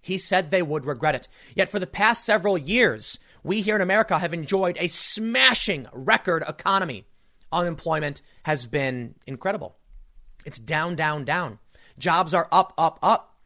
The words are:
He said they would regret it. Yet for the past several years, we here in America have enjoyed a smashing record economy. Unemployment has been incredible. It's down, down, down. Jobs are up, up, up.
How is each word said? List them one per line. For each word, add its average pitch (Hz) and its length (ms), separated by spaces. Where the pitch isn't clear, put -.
He 185 160
said 180 320
they 185 120
would 143 220
regret 143 300
it. - 140
Yet 185 160
for 208 80
the 180 80
past 214 380
several 202 320
years, 156 640
we 208 180
here 214 160
in 202 60
America 190 360
have 170 140
enjoyed 175 460
a 170 100
smashing 226 1040
record 165 540
economy. 170 600
Unemployment 160 680
has 143 220
been 127 480
incredible. 165 500
It's - 120
down, 156 380
down, 151 280
down. 147 340
Jobs 170 340
are 175 180
up, 180 280
up, 160 240
up. - 420